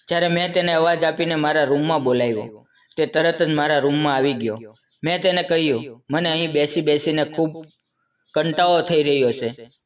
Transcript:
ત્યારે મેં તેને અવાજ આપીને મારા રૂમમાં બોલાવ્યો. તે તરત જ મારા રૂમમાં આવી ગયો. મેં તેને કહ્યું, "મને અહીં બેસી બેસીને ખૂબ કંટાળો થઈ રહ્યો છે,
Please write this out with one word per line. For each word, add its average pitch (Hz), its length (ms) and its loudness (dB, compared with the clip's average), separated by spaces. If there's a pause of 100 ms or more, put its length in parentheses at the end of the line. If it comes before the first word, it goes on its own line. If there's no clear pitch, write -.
ત્યારે 175 200 0
મેં 175 260 -2
તેને 175 200 0
અવાજ 165 300 2
આપીને 165 320 0
મારા 151 280 2
રૂમમાં 147 400 0
બોલાવ્યો. 117 640 -2 (300)
તે 156 80 0
તરત 165 380 0
જ 156 60 0
મારા 151 280 2
રૂમમાં 143 380 0
આવી 135 180 2
ગયો. 113 260 -6 (440)
મેં 170 180 -2
તેને 180 220 0
કહ્યું, 139 640 -2
"મને 165 220 0
અહીં 160 200 0
બેસી 147 300 0
બેસીને 151 420 0
ખૂબ 156 420 -4 (680)
કંટાળો 165 480 2
થઈ 160 220 2
રહ્યો 139 280 2
છે, 117 380 -8 (160)